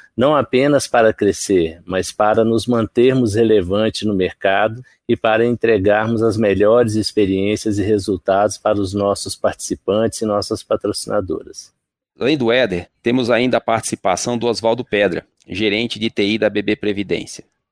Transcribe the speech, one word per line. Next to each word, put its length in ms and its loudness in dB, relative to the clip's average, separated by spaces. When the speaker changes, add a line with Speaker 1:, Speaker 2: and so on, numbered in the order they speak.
Speaker 1:
não 180 2
apenas 540 2
para 240 4
crescer, 720 0
mas 260 -4
para 360 2
nos 200 0
mantermos 680 2
relevantes 680 2
no 100 0
mercado 680 0
e 80 0
para 300 2
entregarmos 800 2
as 160 0
melhores 560 2
experiências 840 0
e 40 -2
resultados 760 0
para 240 -2
os 140 -4
nossos 420 -2
participantes 880 -4
e 40 -2
nossas 360 -4
patrocinadoras. 1080 -6
Speaker 2:
Além 200 0
do 120 0
Éder, 380 0
temos 280 0
ainda 280 2
a 20 0
participação 800 -2
do 80 -4
Oswaldo 360 0
Pedra, 440 0
gerente 520 -2
de 100 -4
T 160 -2
I 140 0
da 100 2
B 140 -2
B 120 -2
Previdência. 720 -6